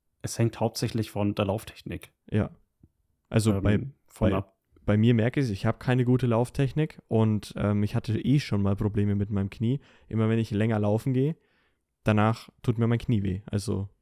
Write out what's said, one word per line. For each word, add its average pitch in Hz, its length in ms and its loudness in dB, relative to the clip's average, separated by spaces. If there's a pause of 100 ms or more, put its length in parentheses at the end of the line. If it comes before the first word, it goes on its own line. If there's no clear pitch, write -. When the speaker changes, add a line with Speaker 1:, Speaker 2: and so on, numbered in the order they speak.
(220)
Speaker 1:
es - 160 -8
hängt 117 220 0
hauptsächlich 113 500 -4
von 101 240 -2
der 104 120 0
Lauftechnik, - 680 -8 (180)
Speaker 2:
Ja. 107 200 -2 (760)
Also 110 260 2
Speaker 1:
ähm, 98 80 -2
Speaker 2:
bei, 104 160 2 (280)
Speaker 1:
von - 240 0
Speaker 2:
bei, 95 60 0
Speaker 1:
ab. - 200 -6 (300)
Speaker 2:
bei 104 100 2
mir 110 180 6
merke 117 260 0
ich, 127 100 -2
ich 98 160 -4
habe 110 120 -2
keine 127 260 0
gute 127 220 2
Lauftechnik 123 840 -2
und, 110 480 0
ähm, 104 260 0
ich 104 120 -2
hatte 113 240 -2
eh 131 220 2
schon 101 220 -2
mal 98 140 2
Probleme 101 380 0
mit 101 160 -2
meinem 98 200 -2
Knie. 120 300 -2 (280)
Immer 110 220 0
wenn 113 80 2
ich 113 120 -2
länger 110 280 0
laufen 107 340 0
gehe, 139 240 0 (680)
danach 107 440 2 (140)
tut 117 160 0
mir 113 80 2
mein 117 120 2
Knie 113 240 0
weh. 95 240 -2
Also 98 420 -4 (140)